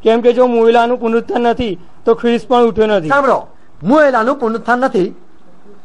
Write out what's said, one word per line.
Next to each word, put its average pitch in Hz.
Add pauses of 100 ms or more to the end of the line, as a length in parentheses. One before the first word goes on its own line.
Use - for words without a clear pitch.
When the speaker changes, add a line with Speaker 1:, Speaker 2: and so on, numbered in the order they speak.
Speaker 1:
કેમ 226
કે 240
જો 254
મુએલાનું 233
પુનરુત્થાન 233
નથી 233 (260)
તો 233
ખ્રિસ્ત 233
પણ 240
ઉઠ્યો 220
નથી. 196
Speaker 2:
સાંભળો, 269 (360)
મુએલાનું 262
પુનરુત્થાન 226
નથી 247 (720)